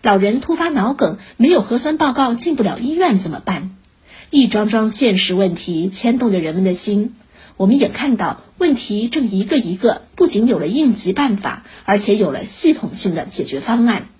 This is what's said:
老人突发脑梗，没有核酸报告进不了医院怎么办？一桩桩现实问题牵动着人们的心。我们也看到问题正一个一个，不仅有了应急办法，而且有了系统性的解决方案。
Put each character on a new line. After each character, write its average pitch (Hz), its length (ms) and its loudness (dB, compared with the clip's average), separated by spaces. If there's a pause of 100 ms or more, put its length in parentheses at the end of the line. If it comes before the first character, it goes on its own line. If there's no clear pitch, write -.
老 208 160 4
人 208 240 2
突 339 140 -2
发 330 160 -2
脑 247 240 0
梗， 185 240 -2 (180)
没 254 140 6
有 339 100 4
核 233 160 -2
酸 302 220 -2
报 294 160 2
告 269 200 0
进 294 220 -2
不 240 60 0
了 196 160 -2
医 262 160 -4
院 330 240 2
怎 180 120 -4
么 147 80 -8
办？ 190 340 -8 (580)
一 269 180 4
桩 214 200 0
桩 220 200 0
现 220 300 0
实 190 160 -2
问 185 200 2
题 170 360 -4
牵 233 280 0
动 240 140 0
着 185 80 0
人 160 140 -4
们 185 100 0
的 185 80 2
心。 208 420 -2 (440)
我 190 80 2
们 247 140 6
也 - 80 2
看 262 280 -2
到 185 260 -4 (140)
问 320 200 2
题 214 320 -4
正 240 200 -2
一 190 140 0
个 285 160 0
一 180 180 -2
个， - 260 0 (120)
不 175 140 2
仅 214 180 0
有 208 140 2
了 151 80 -4
应 254 260 2
急 - 180 -4
办 190 240 0
法， - 280 -8 (200)
而 202 140 2
且 202 160 2
有 202 160 0
了 131 140 -8
系 - 280 0
统 - 220 -4
性 190 220 -2
的 160 100 -6
解 - 180 -6
决 135 160 -6
方 233 240 0
案。 220 220 0 (140)